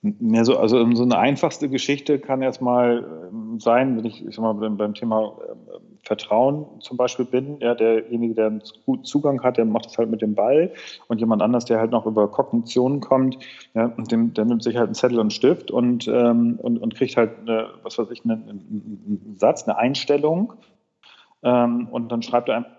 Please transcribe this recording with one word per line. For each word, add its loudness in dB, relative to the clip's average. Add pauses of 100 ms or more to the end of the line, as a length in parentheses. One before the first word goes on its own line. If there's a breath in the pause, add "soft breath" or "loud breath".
Ja, 2
so, 4
also, 4
ähm, 4
so 2
eine 4
einfachste 0
Geschichte -2
kann -4
erstmal, 0
ähm, -10
sein, 4
wenn -4
ich, -8
ich -12
sag -8
mal, 0
beim, -4
beim -2
Thema, -2 (120)
ähm, -16 (460)
Vertrauen 0 (160)
zum -12
Beispiel 0
bin, -2
ja, 0
derjenige, 0
der 2
einen -4 (240)
guten -2
Zugang 0
hat, 2
der 4
macht 0
das -10
halt 2
mit -2
dem -2
Ball 2 (340 loud breath)
und -4
jemand 2
anders, 2
der 2
halt 0
noch 0
über 2
Kognition 0
kommt, 0 (380 loud breath)
ja, 2
und -6
dem, 2
der 0
nimmt 0
sich -2
halt 2
einen -4
Zettel 2
und 2
einen 2
Stift 2
und, 0
ähm, 4
und, -2
und -4
kriegt 0
halt 2
eine, -2 (140)
was -10
weiß -2
ich, -12
einen, -2
einen, -10
einen -16
Satz, 0
eine -2
Einstellung, 0 (880 soft breath)
ähm, 2
und -6
dann -2
schreibt 0
er 0
einfach -8